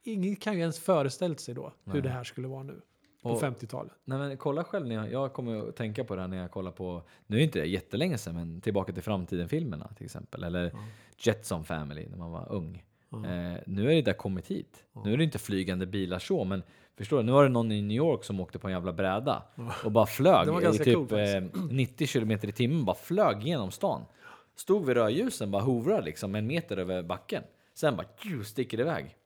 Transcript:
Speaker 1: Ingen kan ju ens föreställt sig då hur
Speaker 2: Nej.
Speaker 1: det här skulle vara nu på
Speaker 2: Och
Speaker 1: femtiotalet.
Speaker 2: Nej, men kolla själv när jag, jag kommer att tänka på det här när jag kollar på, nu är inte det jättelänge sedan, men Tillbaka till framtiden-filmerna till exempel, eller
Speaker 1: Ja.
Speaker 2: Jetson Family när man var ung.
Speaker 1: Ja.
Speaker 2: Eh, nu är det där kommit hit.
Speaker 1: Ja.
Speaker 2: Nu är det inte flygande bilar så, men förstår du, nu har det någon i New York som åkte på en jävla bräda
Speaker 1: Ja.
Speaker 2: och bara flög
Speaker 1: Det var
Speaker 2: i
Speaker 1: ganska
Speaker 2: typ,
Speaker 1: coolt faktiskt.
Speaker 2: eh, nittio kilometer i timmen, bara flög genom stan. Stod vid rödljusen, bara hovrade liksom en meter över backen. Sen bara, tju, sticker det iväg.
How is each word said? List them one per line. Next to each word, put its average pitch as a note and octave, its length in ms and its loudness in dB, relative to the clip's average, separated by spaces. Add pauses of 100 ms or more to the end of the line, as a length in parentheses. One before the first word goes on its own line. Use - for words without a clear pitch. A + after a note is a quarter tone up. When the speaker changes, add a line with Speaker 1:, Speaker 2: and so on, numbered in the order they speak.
Speaker 1:
Ingen G3+ 320 0
kan G#3+ 180 -4
ju F3+ 60 0
ens E3 200 0
föreställt D#3 600 2
sig A#2+ 160 -10
då - 180 -10 (120)
hur - 80 -8
Speaker 2:
Nej. C#3+ 80 2
Speaker 1:
det C3 80 0
här B2+ 140 -4
skulle B2+ 240 -8
vara C3 160 -8
nu C#3 180 -14 (420)
på B2 60 -4
Speaker 2:
Och A#2 100 2
Speaker 1:
femtiotalet. - 520 -4 (140)
Speaker 2:
Nej, C3+ 120 -4
men C#3 200 -4
kolla D3+ 260 0
själv E3 240 -4
när A#2 80 -2
jag, A2 160 -4
jag C3 220 -2
kommer A2+ 360 -4
att - 60 -12
tänka G#2+ 280 -4
på G#2 120 -6
det F#2 60 -4
här F#2 60 -6
när F#2 100 -6
jag F2+ 140 -6
kollar F#2 200 -6
på, F2+ 320 -8 (240)
nu G#2 100 2
är C3 40 6
inte D3 180 2
det D2 60 0
jättelänge G#2+ 520 -2
sedan, E2+ 180 -8
men E2+ 260 -8
Tillbaka G2 320 0
till F2+ 100 -8
framtiden-filmerna F#2 840 -4 (100)
till - 80 -14
exempel, - 380 -12
eller F2 200 -2 (100)
Speaker 1:
Ja. G#2+ 60 -14 (380)
Speaker 2:
Jetson G2+ 480 -2
Family D2+ 440 -8
när F#2+ 80 -14
man E2+ 140 -10
var F2 200 -10
ung. F2 340 -8 (240)
Speaker 1:
Ja. - 160 -12
Speaker 2:
Eh, F2 400 -6
nu G2+ 260 0
är E3 40 6
det D#3+ 60 6
där G#2 120 2
kommit F#2 340 -4
hit. - 360 -8 (100)
Speaker 1:
Ja. G#2+ 120 -14
Speaker 2:
Nu G#2 80 2
är B2+ 40 2
det D#3 60 4
inte D3+ 160 0
flygande F#2+ 460 -2
bilar F#2 340 -2
så, E3+ 240 -2
men F#2+ 200 -2 (340)
förstår C#3 200 0
du, A#2 60 4
nu A#2 80 2
har C#3 120 10
det C3+ 60 8
någon A#2 220 2
i G#2 100 2
New G#2 160 0
York C#3+ 260 0
som G2 160 -4
åkte F2+ 200 -8
på - 80 -6
en F#2 60 -2
jävla F2+ 200 -2
bräda G2 500 0 (120)
Speaker 1:
Ja. A#2 160 -10 (140)
Speaker 2:
och A2 60 0
bara A2 140 8
flög C#3 420 6
Speaker 1:
Det D3+ 40 2
var F3 100 2
Speaker 2:
i - 20 2
Speaker 1:
ganska E3 200 6
Speaker 2:
typ, B2 120 10
Speaker 1:
coolt B2 140 2
faktiskt. G#2 260 4
Speaker 2:
eh, F#2+ 360 -2
nittio C3 360 0
kilometer A2 400 0
i G2+ 40 -4
timmen, B2+ 340 2
bara F#2 100 4
flög D#3+ 480 2
genom B2 280 0
stan. A#2+ 300 -2 (540)
Stod F#3+ 300 2
vid B2+ 120 4
rödljusen, A#2+ 540 2
bara G2 100 2
hovrade C3 440 2
liksom G2 300 -4
en G#2+ 120 0
meter D3+ 300 -2
över F#2 260 -2
backen. - 400 -6 (300)
Sen C#3+ 220 0
bara, G2+ 120 -6 (160)
tju, D#3 200 -4
sticker A2+ 340 -4
det A#2+ 60 2
iväg. G2+ 320 -4 (100)